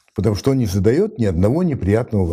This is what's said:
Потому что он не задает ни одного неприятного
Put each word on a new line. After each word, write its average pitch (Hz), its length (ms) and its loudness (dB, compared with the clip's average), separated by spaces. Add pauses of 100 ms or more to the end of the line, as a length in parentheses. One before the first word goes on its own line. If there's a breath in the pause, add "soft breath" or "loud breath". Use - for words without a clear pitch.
(140 soft breath)
Потому 104 200 0
что 113 160 -2
он 135 80 0
не 123 80 0
задает 110 520 0
ни 117 80 0
одного 101 360 0
неприятного 110 720 0